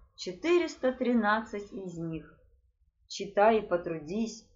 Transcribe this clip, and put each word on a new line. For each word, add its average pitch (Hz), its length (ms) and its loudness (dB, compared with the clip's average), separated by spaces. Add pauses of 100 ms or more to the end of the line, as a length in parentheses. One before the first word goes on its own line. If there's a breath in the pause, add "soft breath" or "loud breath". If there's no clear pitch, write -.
(160)
четыреста 302 800 0
тринадцать 220 800 0
из 185 240 -10
них. 160 380 -8 (760)
Читай 202 500 4
и 208 60 -4
потрудись, 175 800 -4 (100)